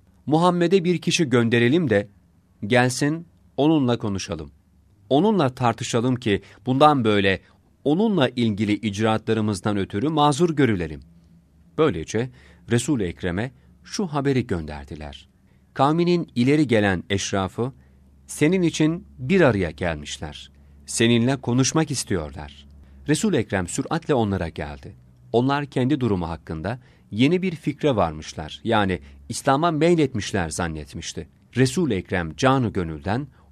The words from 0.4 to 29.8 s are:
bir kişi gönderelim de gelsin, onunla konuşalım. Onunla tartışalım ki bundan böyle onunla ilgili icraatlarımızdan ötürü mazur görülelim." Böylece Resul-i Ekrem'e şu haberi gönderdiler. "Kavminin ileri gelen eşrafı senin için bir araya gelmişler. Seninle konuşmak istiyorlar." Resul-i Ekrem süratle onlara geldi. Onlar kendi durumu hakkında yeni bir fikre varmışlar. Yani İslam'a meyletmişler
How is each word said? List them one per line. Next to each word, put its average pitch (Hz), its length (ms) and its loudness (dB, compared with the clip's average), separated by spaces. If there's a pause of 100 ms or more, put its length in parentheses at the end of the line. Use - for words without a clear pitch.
bir 170 140 0
kişi - 320 0
gönderelim 120 600 4
de 104 180 2 (600)
gelsin, 127 600 0 (300)
onunla 135 400 4
konuşalım. 92 540 -6 (580)
Onunla 165 400 4
tartışalım 123 640 -2
ki 107 260 0 (240)
bundan 139 380 4
böyle 98 380 2 (420)
onunla 170 460 2
ilgili 110 440 0
icraatlarımızdan 107 1040 -2
ötürü 101 320 -4
mazur 147 460 2
görülelim." 87 460 0 (760)
Böylece 113 520 -2 (420)
Resul-i 120 320 0
Ekrem'e 92 480 -4 (320)
şu - 240 -6
haberi 139 400 0
gönderdiler. 76 840 -10 (440)
"Kavminin 170 640 2
ileri 139 320 2
gelen 104 420 2
eşrafı 101 640 -4 (540)
senin 180 340 0
için 160 460 0 (120)
bir 156 220 2
araya 101 300 2
gelmişler. 76 800 -8 (340)
Seninle 120 500 2
konuşmak 131 560 0
istiyorlar." - 760 -8 (400)
Resul-i 156 300 0
Ekrem 98 300 -2
süratle - 460 -4
onlara 98 360 0
geldi. 76 460 -12 (360)
Onlar 139 340 2
kendi 135 340 0
durumu 98 300 0
hakkında 82 500 -8 (320)
yeni 143 300 2
bir 180 140 -4
fikre 143 400 -2
varmışlar. 78 680 -4
Yani 101 360 0 (300)
İslam'a 143 420 0
meyletmişler 143 800 0